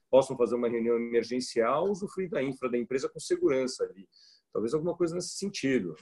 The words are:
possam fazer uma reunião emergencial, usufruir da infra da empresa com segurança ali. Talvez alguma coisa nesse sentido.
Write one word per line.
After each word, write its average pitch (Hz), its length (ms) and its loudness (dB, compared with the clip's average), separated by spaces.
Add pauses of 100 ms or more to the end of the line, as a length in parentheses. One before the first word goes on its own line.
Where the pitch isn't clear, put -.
(100)
possam 131 240 6
fazer 120 200 2
uma 120 120 0
reunião 117 300 2
emergencial, 117 920 0
usufruir 185 400 -6
da 143 120 -2
infra 131 280 -4
da 120 80 0
empresa 127 280 -2
com 156 140 -10
segurança 131 640 0
ali. 92 240 -10 (420)
Talvez 113 220 -2
alguma 156 240 -2
coisa 170 180 0
nesse 180 220 -8
sentido. 131 640 -2